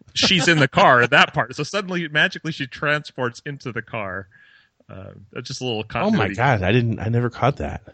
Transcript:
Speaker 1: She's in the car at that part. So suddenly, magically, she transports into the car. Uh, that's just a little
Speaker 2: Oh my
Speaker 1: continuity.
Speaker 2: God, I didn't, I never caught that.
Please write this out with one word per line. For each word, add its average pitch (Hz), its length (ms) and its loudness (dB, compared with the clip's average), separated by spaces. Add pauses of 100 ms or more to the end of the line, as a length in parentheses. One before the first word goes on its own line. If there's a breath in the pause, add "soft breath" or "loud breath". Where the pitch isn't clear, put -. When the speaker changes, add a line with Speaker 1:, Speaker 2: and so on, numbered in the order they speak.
(140)
Speaker 1:
She's 175 340 2
in 165 100 4
the 135 100 4
car 156 320 6
at 120 100 2
that 156 220 4
part. 127 240 -4
So 147 60 -6
suddenly, 180 460 -4
magically, 160 440 -2
she 139 140 -6
transports 147 800 -4
into 139 260 -10
the 113 100 -8
car. 98 460 -8 (600 soft breath)
Uh, 95 240 -16 (200)
that's 127 160 -10
just - 120 -10
a 127 40 -8
little 117 160 -4
Speaker 2:
Oh - 20 -6
my - 200 -6
Speaker 1:
continuity. 151 320 0
Speaker 2:
God, 113 280 2
I 90 80 0
didn't, 117 300 2
I - 80 -4
never 120 220 0
caught - 260 0
that. - 260 -8 (120)